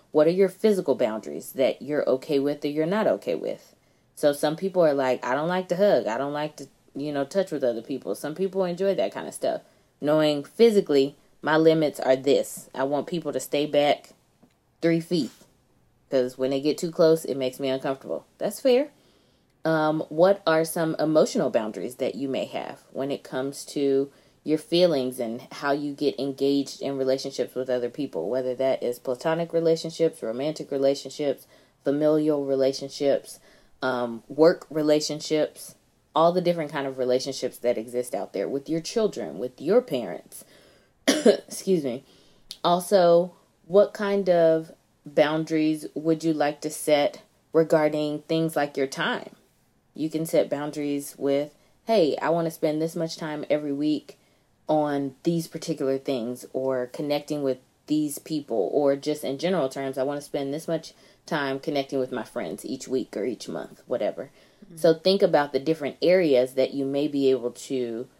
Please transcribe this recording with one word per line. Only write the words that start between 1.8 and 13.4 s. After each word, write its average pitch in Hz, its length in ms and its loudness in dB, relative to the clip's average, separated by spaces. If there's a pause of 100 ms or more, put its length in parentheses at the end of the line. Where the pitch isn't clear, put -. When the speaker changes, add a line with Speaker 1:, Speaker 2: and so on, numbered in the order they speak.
Speaker 1:
you're 139 260 -2
okay 135 300 0
with 143 260 -2
or 147 40 -2
you're 151 180 0
not 202 220 0
okay - 260 0
with? - 400 -8 (400)
So 147 180 2
some 151 240 -2
people 185 280 0
are 151 100 4
like, 131 300 0
"I 123 100 -2
don't 151 140 -2
like 185 220 -2
to 180 60 -2
hug. 170 300 4
I 110 120 -2
don't 139 160 -4
like 151 220 -6
to, 143 120 -16 (260)
you 143 180 -6
know, 139 120 -2
touch 185 260 -2
with 147 140 -2
other 117 180 0
people." 123 320 -6
Some 147 200 -8
people 185 280 -2
enjoy 185 320 0
that - 180 0
kind - 140 -8
of - 80 -10
stuff. - 280 -4 (400)
Knowing 147 420 2
physically, 175 720 4 (240)
my 147 160 2
limits 160 420 6
are 131 160 4
this. 131 600 0
I 131 100 -2
want 143 220 -2
people 156 260 -4
to 131 80 -4